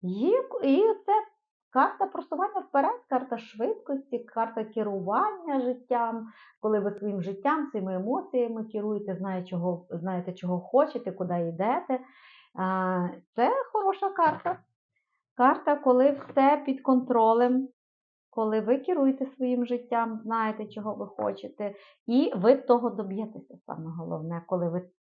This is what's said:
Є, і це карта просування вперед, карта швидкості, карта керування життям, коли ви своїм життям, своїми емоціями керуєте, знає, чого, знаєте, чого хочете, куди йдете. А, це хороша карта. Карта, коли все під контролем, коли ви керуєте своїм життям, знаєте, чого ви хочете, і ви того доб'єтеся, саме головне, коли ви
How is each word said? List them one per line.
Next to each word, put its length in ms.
Є, 420
і 180
це 60
карта 360
просування 540
вперед, 480
карта 300
швидкості, 800
карта 460
керування 960
життям, 720
коли 200
ви 100
своїм 320
життям, 480
своїми 240
емоціями 720
керуєте, 520
знає, 280
чого, 460
знаєте, 420
чого 280
хочете, 520
куди 360
йдете. 520
А, 540
це 180
хороша 380
карта. 480
Карта, 400
коли 340
все 560
під 140
контролем, 880
коли 300
ви 180
керуєте 480
своїм 400
життям, 560
знаєте, 440
чого 280
ви 120
хочете, 680
і 300
ви 200
того 340
доб'єтеся, 640
саме 240
головне, 560
коли 220
ви 140